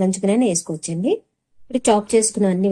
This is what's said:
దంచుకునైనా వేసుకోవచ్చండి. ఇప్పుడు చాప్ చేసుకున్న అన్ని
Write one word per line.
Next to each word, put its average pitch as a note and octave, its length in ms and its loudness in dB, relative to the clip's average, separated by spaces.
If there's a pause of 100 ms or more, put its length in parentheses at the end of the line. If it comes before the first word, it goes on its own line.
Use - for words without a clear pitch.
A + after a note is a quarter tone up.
దంచుకునైనా G3 480 0
వేసుకోవచ్చండి. E3+ 600 -4 (520)
ఇప్పుడు B3 260 -6
చాప్ G#3 260 2
చేసుకున్న G#3 400 0
అన్ని G3 160 0